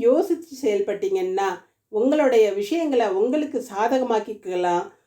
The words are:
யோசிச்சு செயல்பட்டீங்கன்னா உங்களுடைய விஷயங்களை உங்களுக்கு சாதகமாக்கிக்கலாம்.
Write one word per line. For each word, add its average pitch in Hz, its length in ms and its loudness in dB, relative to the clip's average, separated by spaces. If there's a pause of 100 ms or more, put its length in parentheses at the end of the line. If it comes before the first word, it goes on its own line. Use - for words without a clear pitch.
யோசிச்சு 294 640 0
செயல்பட்டீங்கன்னா 196 880 -2 (380)
உங்களுடைய 240 640 4
விஷயங்களை 247 560 0
உங்களுக்கு 254 640 -2
சாதகமாக்கிக்கலாம். 208 1120 -2 (220)